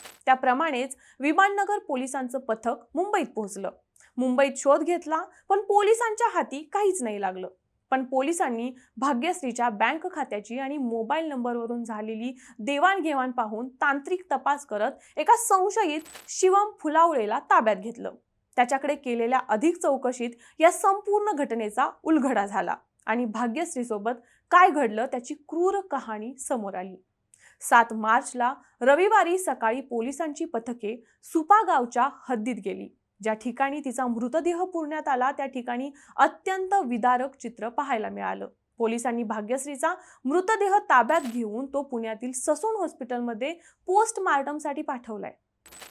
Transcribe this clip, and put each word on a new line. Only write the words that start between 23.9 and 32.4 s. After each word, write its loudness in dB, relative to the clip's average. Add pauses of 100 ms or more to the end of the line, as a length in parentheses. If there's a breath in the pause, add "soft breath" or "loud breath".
काय 10
घडलं 0
त्याची -8
क्रूर -2
कहाणी -8
समोर -6
आली. -12 (580 soft breath)
सात 6
मार्चला 0 (280 soft breath)
रविवारी 6
सकाळी -2
पोलिसांची -6
पथके -8 (200 soft breath)
सुपा 4
गावच्या 0 (200)
हद्दीत -4 (100)